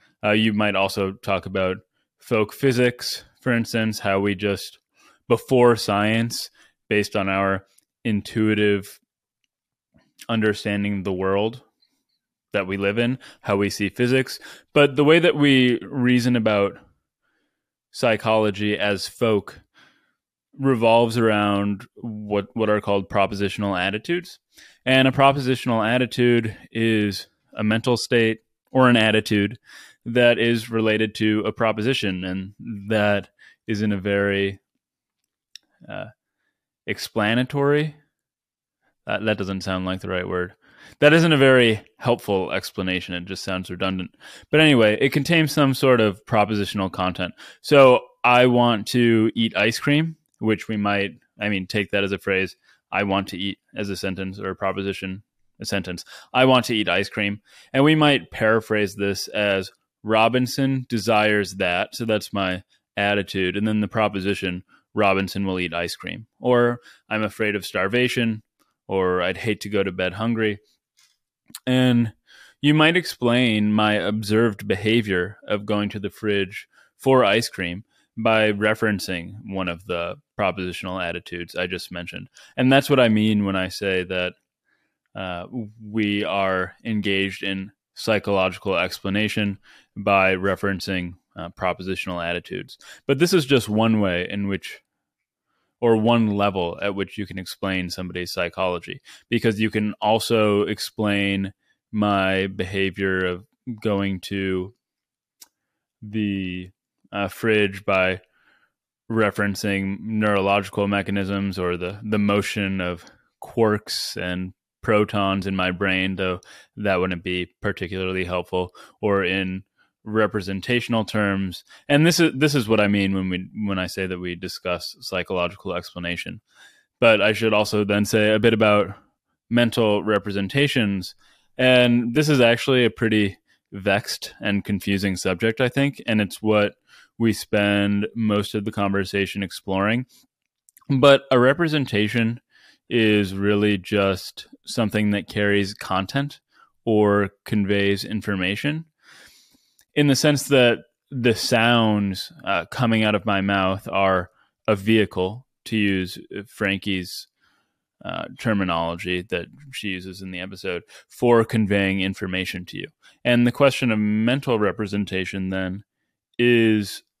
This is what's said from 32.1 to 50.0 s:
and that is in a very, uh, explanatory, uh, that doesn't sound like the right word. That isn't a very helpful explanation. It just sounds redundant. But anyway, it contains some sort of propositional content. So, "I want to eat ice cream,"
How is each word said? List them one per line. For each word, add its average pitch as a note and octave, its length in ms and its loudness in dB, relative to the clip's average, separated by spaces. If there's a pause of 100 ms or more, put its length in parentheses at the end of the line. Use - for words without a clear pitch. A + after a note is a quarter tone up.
and F#2+ 300 -8 (340)
that G#2 420 0 (380)
is G#2+ 140 -2
in G#2+ 100 0
a G2+ 60 -2
very, G2 640 0 (1300)
uh, - 180 -10 (840)
explanatory, C#3 1080 0 (1080)
uh, G#2 140 -4
that G#2+ 180 0
doesn't F#2+ 240 -4
sound F#2 240 -4
like F#2 140 -4
the G2 100 -10
right F#2 180 -4
word. F2+ 280 -6 (440)
That D3+ 140 6
isn't E3 200 4
a D3 40 4
very B2+ 460 6 (140)
helpful G2 540 -2
explanation. F#2 640 -6
It F2 120 -8
just F#2 180 -12
sounds F#2 260 -8
redundant. F#2 460 -6 (340)
But D#3 120 4
anyway, A#2 380 6
it C3+ 120 2
contains D#3 400 0
some C3+ 220 2
sort B2+ 260 4
of G#2 260 0
propositional G2+ 640 -2
content. F#2 420 -4 (280)
So, C3 380 8 (240)
"I B2 240 6
want A#2+ 400 2
to A#2 480 4
eat A2+ 200 -2
ice G#2+ 240 0
cream," D#3 360 0 (240)